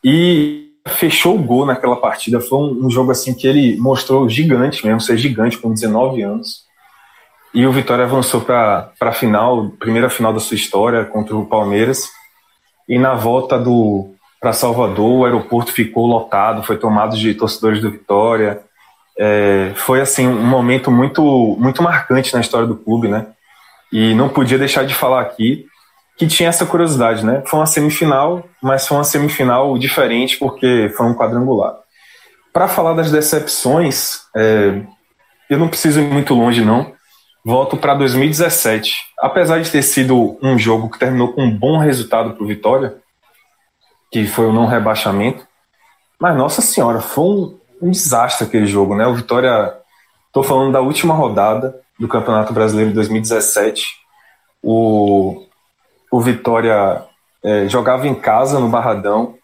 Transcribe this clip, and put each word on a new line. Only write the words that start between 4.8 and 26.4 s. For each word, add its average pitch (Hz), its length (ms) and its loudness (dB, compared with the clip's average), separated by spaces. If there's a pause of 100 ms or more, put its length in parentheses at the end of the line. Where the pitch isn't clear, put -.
mesmo, 110 140 0
ser 113 180 0
gigante 117 400 -2
com 113 140 -4
dezenove 113 500 -2
anos. 107 400 -8 (920)
E 120 120 4
o 131 60 2
Vitória 123 320 2
avançou 127 360 0
pra, 110 580 0
pra 123 140 0
final, 113 560 2 (100)
primeira 117 300 0
final 113 240 0
da 110 80 -2
sua - 140 -6
história 110 500 0
contra 107 320 -6
o 104 80 -2
Palmeiras. 107 640 0 (800)
E 123 100 0
na 131 160 2
volta 123 440 0
do, 110 560 0 (260)
pra 117 140 -2
Salvador, 117 680 0
o 127 60 4
aeroporto 117 460 -2
ficou 117 340 -2
lotado, 110 560 0
foi 107 160 -4
tomado 107 400 0
de 107 160 0
torcedores 107 480 -2
do 110 80 -2
Vitória. 104 720 -2 (560)
É, 101 580 2
foi, 131 240 0
assim, 135 260 0
um 117 160 0
momento 127 480 2
muito, 131 320 2 (380)
muito 131 220 0
marcante 131 500 0
na 120 80 0
história 117 260 -2
do 113 80 -4
clube, 113 340 -2
né? 110 180 -2 (680)
E 110 220 2
não 135 160 2
podia 135 280 0
deixar 135 280 0
de 135 80 -4
falar 127 260 0
aqui 120 460 -4 (500)
que 165 100 0
tinha 160 220 0